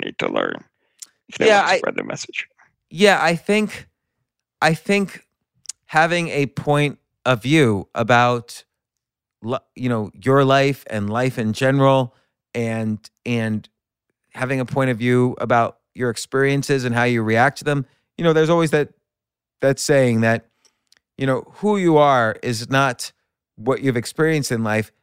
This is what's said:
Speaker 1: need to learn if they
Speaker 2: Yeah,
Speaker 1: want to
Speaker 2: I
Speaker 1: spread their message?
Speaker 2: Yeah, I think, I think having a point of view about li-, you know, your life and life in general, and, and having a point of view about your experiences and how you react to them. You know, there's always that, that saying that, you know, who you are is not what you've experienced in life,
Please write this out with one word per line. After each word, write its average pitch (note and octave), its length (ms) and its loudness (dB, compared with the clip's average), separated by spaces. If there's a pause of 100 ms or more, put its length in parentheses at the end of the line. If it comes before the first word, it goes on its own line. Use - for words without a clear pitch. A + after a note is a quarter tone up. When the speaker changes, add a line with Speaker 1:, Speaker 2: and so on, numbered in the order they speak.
Speaker 1:
need - 160 -12
to - 80 -4
learn G1+ 380 -6 (640)
if - 80 -18
they A3+ 100 2
Speaker 2:
Yeah, G#3 120 6
Speaker 1:
want D#3 80 0
to F#3 60 2
Speaker 2:
I F#3 40 0
Speaker 1:
spread - 180 -4
their - 100 -6
message? - 420 -12 (420)
Speaker 2:
Yeah, F3+ 320 2
I E3 140 0
think, G#3 520 -4 (760)
I D#3+ 120 2
think G3+ 520 -4 (600)
having E3 440 0
a C#3+ 180 -2
point D3 520 -2 (260)
of B2 160 0
view B2+ 540 2
about A#2+ 680 0 (800)
li-, A#2 160 -8 (180)
you B2 140 -6
know, A2 240 -4
your C3+ 320 2
life C#3 420 2
and G#2 220 -6
life B2 280 -2
in A2 140 -2
general, C3+ 640 2 (380)
and, A2+ 560 -4 (160)
and A2 420 -4 (640)
having C3 260 -4
a B2 60 -2
point C3 260 0
of A2+ 60 -2
view B2 420 2
about A#2 400 0 (160)
your B2 140 -2
experiences C#3 720 -2
and A#2+ 100 -2
how A#2+ 120 0
you A#2 180 0
react A#2 340 2
to - 60 -14
them. C#3+ 220 -2 (320)
You E3+ 80 -6
know, E3 80 4
there's D#3 160 2
always E3 220 2
that, D3 180 0 (720)
that C3+ 180 2
saying B2+ 420 2
that, A2+ 240 0 (720)
you C3 80 -6
know, C3 160 -2 (140)
who G#3 220 0
you E3+ 200 4
are C3 460 4
is A#2 260 -6
not C3+ 420 0 (440)
what A#2 260 -2
you've C3 160 0
experienced D#3 540 -2
in A2+ 120 -2
life, G#2+ 280 -2 (120)